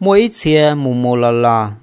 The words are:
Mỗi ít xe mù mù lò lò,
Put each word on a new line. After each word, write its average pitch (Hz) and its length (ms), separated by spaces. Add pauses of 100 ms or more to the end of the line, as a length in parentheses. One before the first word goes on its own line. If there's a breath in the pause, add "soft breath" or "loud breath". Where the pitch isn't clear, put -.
Mỗi 196 200
ít 226 140
xe 151 400
mù 139 180
mù 123 240
lò 120 140
lò, 117 400 (120)